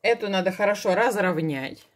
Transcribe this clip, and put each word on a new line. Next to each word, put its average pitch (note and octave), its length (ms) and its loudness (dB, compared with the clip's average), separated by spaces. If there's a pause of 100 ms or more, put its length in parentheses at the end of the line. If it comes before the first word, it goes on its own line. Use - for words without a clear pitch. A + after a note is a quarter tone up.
Эту A3 260 0
надо F#3 240 0
хорошо G3+ 420 0
разровнять. F3+ 1000 -2